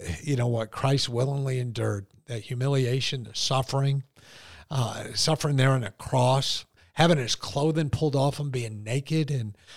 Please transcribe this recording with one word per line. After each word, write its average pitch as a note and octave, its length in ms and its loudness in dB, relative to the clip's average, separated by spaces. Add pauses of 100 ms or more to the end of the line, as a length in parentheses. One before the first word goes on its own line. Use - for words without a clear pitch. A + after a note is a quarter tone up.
(240)
you C#3+ 140 0
know, A#2+ 100 0
what A2+ 240 -2
Christ C#3 380 2
willingly C3 500 -2
endured, G#2+ 480 -2 (200)
that A#2 160 -8
humiliation, C3 840 0
the A2 100 -12
suffering, C3+ 680 0 (680)
uh, - 420 -4
suffering D3+ 440 2
there C3 140 6
on B2+ 120 2
a G#2 80 -8
cross, C3 720 0 (280)
having E3+ 240 6
his A#2+ 180 -2
clothing D3+ 540 0
pulled D3 260 0
off C#3 240 2
him, C#3+ 100 -4
being A2+ 320 -6
naked. C#3+ 480 -2
And, A#2 280 -4 (200)